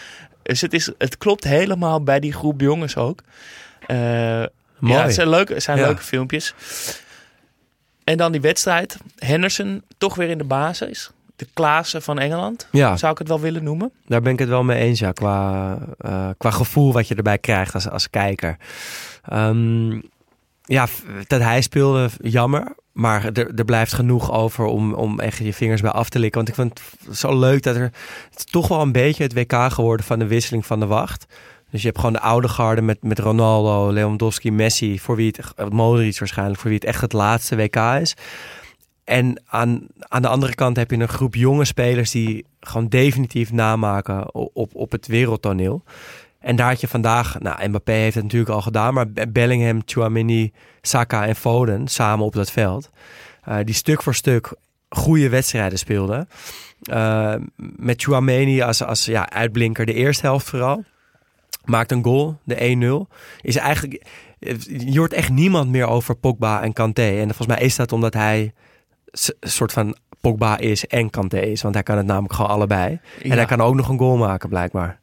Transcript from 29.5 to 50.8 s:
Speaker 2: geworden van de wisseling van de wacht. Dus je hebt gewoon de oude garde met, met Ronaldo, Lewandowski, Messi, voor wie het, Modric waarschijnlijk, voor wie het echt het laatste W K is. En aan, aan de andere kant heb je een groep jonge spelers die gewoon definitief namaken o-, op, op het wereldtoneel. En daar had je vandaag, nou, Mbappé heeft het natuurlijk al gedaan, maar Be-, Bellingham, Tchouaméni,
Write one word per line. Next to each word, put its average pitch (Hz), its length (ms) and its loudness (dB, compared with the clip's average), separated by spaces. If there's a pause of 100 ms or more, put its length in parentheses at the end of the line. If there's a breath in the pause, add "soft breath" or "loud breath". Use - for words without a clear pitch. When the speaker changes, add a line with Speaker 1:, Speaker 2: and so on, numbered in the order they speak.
Speaker 2:
geworden 113 320 2
van 113 140 0
de 110 80 0
wisseling 113 380 0
van 107 140 -2
de 107 60 0
wacht. 107 400 -2 (460 loud breath)
Dus 107 100 -4
je 113 60 -2
hebt 110 120 -2
gewoon 117 160 2
de 110 60 -2
oude 120 260 2
garde 113 340 2
met, 110 220 0
met 107 160 -2
Ronaldo, 107 720 4
Lewandowski, 107 600 0
Messi, 107 480 0
voor - 160 -4
wie 110 200 2
het, - 380 -10
Modric 113 460 2
waarschijnlijk, 101 400 -4
voor 113 100 -4
wie 107 100 0
het - 80 -8
echt - 140 -4
het 120 120 -2
laatste 113 420 0
W 107 140 2
K - 60 -6
is. 131 400 0 (880 loud breath)
En 123 440 0
aan, 117 400 0 (120)
aan - 220 -4
de 127 60 4
andere 127 280 0
kant 123 220 0
heb 117 140 0
je 123 60 0
een 117 100 2
groep - 280 -2
jonge 135 300 4
spelers 123 460 0
die 113 340 -2 (140)
gewoon 113 280 -4
definitief 123 640 2
namaken 107 840 0
o-, 113 180 -6
op, 113 220 -6
op 117 160 -8
het - 160 -6
wereldtoneel. 113 760 0 (560 loud breath)
En 123 160 0
daar 120 140 2
had 127 120 0
je 123 60 -2
vandaag, 113 520 0
nou, 95 300 -4
Mbappé 104 220 -2
heeft 110 240 2
het 113 80 -4
natuurlijk 110 280 0
al 107 100 -2
gedaan, 110 320 0
maar 120 180 0
Be-, 110 160 -4
Bellingham, 117 580 2
Tchouaméni, 113 640 0 (300 soft breath)